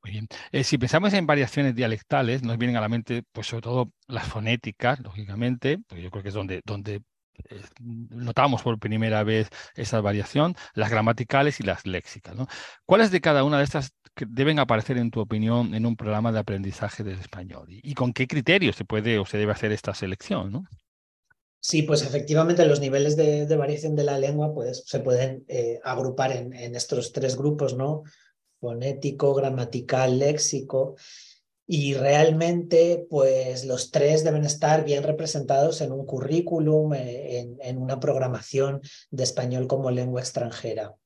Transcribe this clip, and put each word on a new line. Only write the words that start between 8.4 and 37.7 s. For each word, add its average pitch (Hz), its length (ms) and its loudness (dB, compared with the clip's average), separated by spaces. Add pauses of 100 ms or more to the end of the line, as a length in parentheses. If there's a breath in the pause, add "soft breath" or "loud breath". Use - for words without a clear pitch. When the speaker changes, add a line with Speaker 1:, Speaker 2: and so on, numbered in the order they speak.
Speaker 1:
por 117 160 0
primera 110 460 0
vez 110 240 2 (260 loud breath)
esa 110 280 -2
variación, 104 520 0 (200 loud breath)
las 107 160 -2
gramaticales 117 680 2
y - 20 -8
las 95 240 -2
léxicas, - 500 -8
¿no? 127 100 -6 (380 loud breath)
¿Cuáles 214 260 6
de 180 120 2
cada 147 220 4
una 147 120 2
de 139 80 4
estas 139 300 -4 (200)
que 131 140 -8
deben 135 300 2
aparecer, 123 400 2
en 117 120 0
tu 113 100 -4
opinión, 110 540 0
en 113 120 0
un 117 100 0
programa 107 340 0
de 110 80 0
aprendizaje 98 640 -4
del 95 160 -6
español? 87 520 -14
¿Y, 98 100 -18 (100)
y 139 40 -6
con 123 180 0
qué 131 140 -2
criterios 156 500 2
se 104 80 -8
puede 107 340 0
o 98 60 0
se 104 140 -6
debe 104 140 2
hacer 107 200 -2
esta 104 220 -4
selección, 98 580 -6
no? 165 120 -8 (1000)
Speaker 2:
Sí, 156 200 2
pues 147 180 2
efectivamente 160 640 4
los 143 140 6
niveles 143 360 2
de, 147 300 4
de 151 100 2
variación 151 380 -2
de 147 80 2
la 139 160 0
lengua, 147 340 0
pues, 127 320 -6
se - 140 -4
pueden, 131 480 0
eh, 117 380 -2
agrupar 131 480 -2
en, 123 200 -6
en 120 220 -12
estos 123 380 -4
tres 131 240 -2
grupos, 139 400 0
¿no? 147 260 -2 (600 loud breath)
Fonético, 135 720 -2
gramatical, 131 840 0
léxico, 139 760 0 (720 loud breath)
y 143 280 0
realmente, 165 1160 4
pues, 131 540 2
los 127 260 -4
tres 156 340 6
deben 151 200 2
estar 151 400 2
bien 143 180 2
representados 151 760 2
en 135 100 -2
un 135 160 -6
currículum, 156 880 2
eh, 123 460 -6
en, 120 200 -12
en 127 180 -6